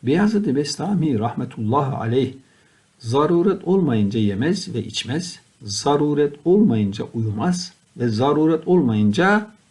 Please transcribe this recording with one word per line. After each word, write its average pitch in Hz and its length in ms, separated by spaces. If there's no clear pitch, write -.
Beyazıt-ı 190 540
Bestami 151 640
rahmetullahi 120 760
aleyh, 117 360
zaruret 160 680
olmayınca 117 560
yemez 113 540
ve 110 100
içmez, - 560
zaruret 147 720
olmayınca 117 600
uyumaz 104 580
ve 120 120
zaruret 147 600
olmayınca 170 840